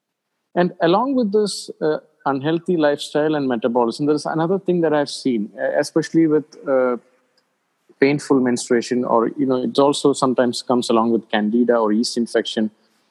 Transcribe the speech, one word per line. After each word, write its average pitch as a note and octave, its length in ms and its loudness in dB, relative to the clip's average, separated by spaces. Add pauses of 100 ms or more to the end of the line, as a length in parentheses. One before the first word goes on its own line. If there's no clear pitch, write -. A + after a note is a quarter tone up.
(560)
And F3 240 0
along G#3+ 340 2
with A#3 180 0
this, G#3 380 -2 (100)
uh, D3+ 180 -2 (260)
unhealthy D#3+ 520 -2
lifestyle D3+ 600 0
and C#3+ 100 -2
metabolism, A#2+ 600 0
there D3+ 100 2
is D3 100 -6
another E3 320 -2
thing F3+ 220 -2
that D#3+ 120 2
I've D3 180 0
seen, A2+ 460 -4
uh, C3+ 220 -2
especially D#3+ 480 0
with, D3+ 200 0 (200)
uh, B2+ 300 2 (1040)
painful C#3 420 2
menstruation, B2 680 0
or, A#2 220 2 (100)
you C#3+ 80 0
know, B2+ 160 0
it A#2 160 -4
also C#3 340 2
sometimes B2 480 0
comes B2 300 -2
along A2+ 220 2
with A2+ 180 -2
candida A#2 480 2
or G#2+ 140 2
yeast A#2 260 -2
infection A2 520 -2 (400)